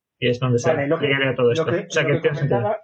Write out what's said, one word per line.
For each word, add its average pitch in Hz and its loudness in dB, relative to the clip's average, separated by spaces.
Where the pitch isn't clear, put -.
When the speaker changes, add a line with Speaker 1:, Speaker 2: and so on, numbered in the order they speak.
Speaker 1:
y 127 -2
es 120 -2
donde 123 2
se 160 0
Speaker 2:
Vale, 143 -2
lo 156 0
que, 139 -4
Speaker 1:
crea 139 0
todo 127 2
Speaker 2:
lo 120 4
Speaker 1:
esto. 160 0
Speaker 2:
que, 175 -2
Speaker 1:
O - -20
sea, - 0
Speaker 2:
lo 147 0
Speaker 1:
que 143 2
Speaker 2:
que - -4
Speaker 1:
tiene 147 0
sentido. 139 0
Speaker 2:
comentaba, 208 -4